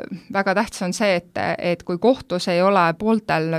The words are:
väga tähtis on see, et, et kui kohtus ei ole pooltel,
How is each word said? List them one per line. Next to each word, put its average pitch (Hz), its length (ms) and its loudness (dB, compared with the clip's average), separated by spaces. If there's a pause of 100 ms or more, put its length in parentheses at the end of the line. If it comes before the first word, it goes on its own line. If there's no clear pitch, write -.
(340)
väga 196 280 0
tähtis 208 240 -4
on 180 80 -2
see, 196 260 2
et, - 240 -6 (140)
et 175 260 -2
kui 180 140 -4
kohtus 196 500 0
ei 175 140 2
ole 190 240 4 (140)
pooltel, 185 600 0